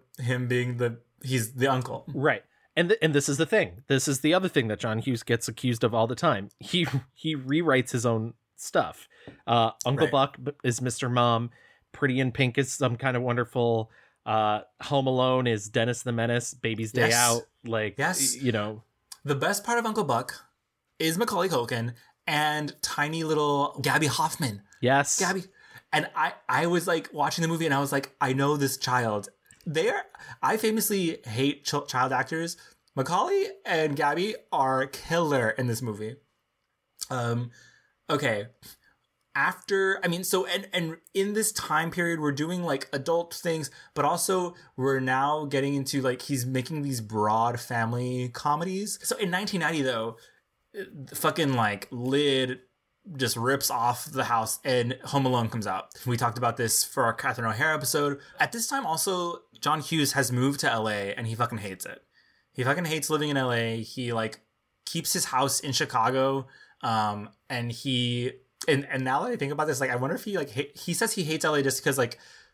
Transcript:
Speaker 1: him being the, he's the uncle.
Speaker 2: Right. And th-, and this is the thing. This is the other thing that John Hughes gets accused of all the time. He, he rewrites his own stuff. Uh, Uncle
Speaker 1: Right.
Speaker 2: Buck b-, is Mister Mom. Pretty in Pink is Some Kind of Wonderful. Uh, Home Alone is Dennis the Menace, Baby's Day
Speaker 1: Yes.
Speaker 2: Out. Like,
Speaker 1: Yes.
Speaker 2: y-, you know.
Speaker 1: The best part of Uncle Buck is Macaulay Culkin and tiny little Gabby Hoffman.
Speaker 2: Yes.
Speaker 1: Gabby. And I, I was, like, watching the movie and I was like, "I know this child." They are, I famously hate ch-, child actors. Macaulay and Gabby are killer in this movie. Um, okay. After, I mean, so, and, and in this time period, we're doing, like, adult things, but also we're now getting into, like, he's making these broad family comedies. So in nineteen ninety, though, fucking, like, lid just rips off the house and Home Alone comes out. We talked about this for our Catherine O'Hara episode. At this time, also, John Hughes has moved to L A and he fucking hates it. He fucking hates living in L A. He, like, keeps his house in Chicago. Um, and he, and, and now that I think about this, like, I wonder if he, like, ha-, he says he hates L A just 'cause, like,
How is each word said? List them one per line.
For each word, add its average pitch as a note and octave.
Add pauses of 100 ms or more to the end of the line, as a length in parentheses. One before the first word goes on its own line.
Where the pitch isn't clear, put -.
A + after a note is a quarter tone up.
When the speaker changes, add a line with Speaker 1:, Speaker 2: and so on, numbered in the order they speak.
(180)
Speaker 1:
him B2
being B2
the, A#2+ (240)
he's B2+
the B2+
uncle. B2+ (100)
Speaker 2:
Right. C3 (320)
And E3+
th-, A3+
and D#3+
this C#3+
is C#3
the D#3+
thing. A2+
This C3+
is C3+
the D#3
other F#3+
thing A#2+
that G#2+
John A2+
Hughes A#2+
gets -
accused A#2+
of A2+
all A#2
the B2+
time. A2 (120)
He, F3+ (260)
he D#3+
rewrites C3+
his A#2+
own A2+ (220)
stuff. - (400)
Uh, A#2 (120)
Uncle C#3+
Speaker 1:
Right. C#3+
Speaker 2:
Buck C#3+
b-, C#3 (120)
is A#2+
Mister B2+
Mom. A#2+ (420)
Pretty C3
in C3
Pink B2
is B2+
Some B2
Kind B2+
of A#2+
Wonderful. A#2 (340)
Uh, G#2+ (220)
Home C#3
Alone B2+
is G#2+
Dennis A#2
the B2
Menace, A#2
Baby's A2
Day A#2
Speaker 1:
Yes. A2+
Speaker 2:
Out. A#2+ (220)
Like, G#2+
Speaker 1:
Yes. C#3+
Speaker 2:
y-, C3
you A#2+
know. G#2+ (420)
Speaker 1:
The C#3
best F3+
part A#3+
of A3+
Uncle G#3+
Buck B2 (640)
is D#3+
Macaulay G3+
Culkin A#2+ (340)
and D3+
tiny D#3
little D3
Gabby D3
Hoffman. C3+ (180)
Speaker 2:
Yes. C#3
Speaker 1:
Gabby. F#3 (480)
And D3+
I, D#3 (160)
I D3
was, E3+
like, E3
watching D3+
the E3
movie E3
and D3+
I C3+
was C#3+
like, C#3
"I C3
know C#3
this C#3
child." A#2 (360)
They E3
are, G4 (400)
I F3
famously G#3+
hate C3
ch-, D3
child C3
actors. D#3+ (400)
Macaulay A3 (180)
and D#3
Gabby D#3+ (180)
are C3
killer C#3+
in B2
this A#2
movie. A2 (920)
Um, A#2+ (600)
okay. A#2 (880)
After, F#3+
I F3+
mean, F3
so, F#3
and, F#3
and E3 (180)
in G3
this A3
time E3
period, E3+
we're D3
doing, E3
like, C#3
adult E3
things, D#3+ (240)
but C#3+
also F3 (220)
we're C3+
now C#3
getting C#3+
into, C#3
like, B2+
he's B2+
making C3
these C3+
broad A2
family B2
comedies. F3+
So -
in F#3
nineteen F#3
ninety, D#3
though, A#2 (1000)
fucking, D3+
like, G#2
lid C3 (560)
just A#2+
rips B2+
off A#2+
the C3
house A2+
and B2+
Home C#3
Alone A#2+
comes A2
out. F#2+ (160)
We B2
talked A2+
about A#2
this A#2
for -
our A2+
Catherine B2
O'Hara C3+
episode. C#3+ (220)
At D3
this A3+
time, C#4
also, F3 (180)
John D3+
Hughes D3
has B2
moved C3+
to C#3
L A2
A G2+
and A#2
he A2+
fucking A#2+
hates G2
it. - (500)
He B2+
fucking D#3
hates D#3
living D3+
in C#3+
L B2+
A. A2+
He, A#2+
like, A2 (460)
keeps -
his F3+
house C3
in C#3
Chicago. C3 (360)
Um, G#2+ (180)
and A#2+
he, B2 (340)
and, C#3+
and C3
now C3+
that B3
I A#3
think C#3+
about D3+
this, C3+
like, C3
I B2
wonder C3+
if -
he, G3+
like, D3
ha-, C#3+
he -
says A3
he F#3+
hates D#3
L D#3
A C#3+
just C3
'cause, C#3
like, B2 (360)